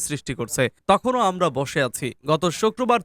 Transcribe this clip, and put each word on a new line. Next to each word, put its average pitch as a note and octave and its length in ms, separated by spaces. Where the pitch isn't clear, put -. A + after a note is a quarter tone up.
সৃষ্টি D3 320
করছে, A#2+ 240
তখনও B3 380
আমরা F3+ 180
বসে C#3 280
আছি। B2+ 200
গত D#3+ 120
শুক্রবার A3+ 460